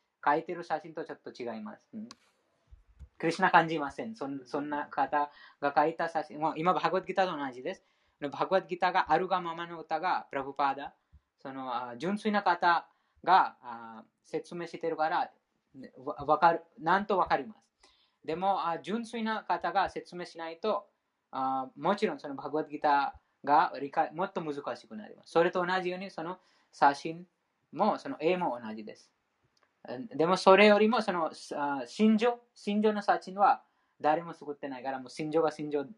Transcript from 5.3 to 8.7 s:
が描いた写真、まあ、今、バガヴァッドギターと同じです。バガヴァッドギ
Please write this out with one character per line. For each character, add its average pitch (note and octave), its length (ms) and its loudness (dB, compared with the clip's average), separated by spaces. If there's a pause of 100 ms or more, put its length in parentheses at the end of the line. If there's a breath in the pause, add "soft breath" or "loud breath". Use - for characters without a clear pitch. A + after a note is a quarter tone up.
が C#3+ 120 0
描 D#3 160 4
い E3 40 -4
た E3 160 -4
写 D#3 160 -4
真、 D3+ 160 -10
ま D#3 80 0
あ、 - 80 -4
今、 E3 160 2
バ D#3 80 0
ガ E3+ 80 0
ヴ D#3+ 40 0
ァ F#3 40 0
ッ - 20 2
ド F3+ 60 -8
ギ F#3 100 -8
タ G3 80 2
ー F#3 80 0
と D#3 60 -8
同 C#3+ 140 -6
じ B2+ 120 -14
で F#3 120 -6
す。 - 80 -20 (360)
バ C#3+ 100 -6
ガ - 100 -10
ヴ D#3 40 0
ァ C#3+ 40 -2
ッ F#3 140 2
ド F#3 60 -18
ギ F3 120 -6